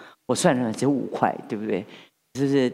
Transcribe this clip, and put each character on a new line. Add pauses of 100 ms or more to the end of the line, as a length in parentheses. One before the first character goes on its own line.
(260)
我
算
了，
只
有
五
块， (160)
对
不
对？ (500)
是
不
是？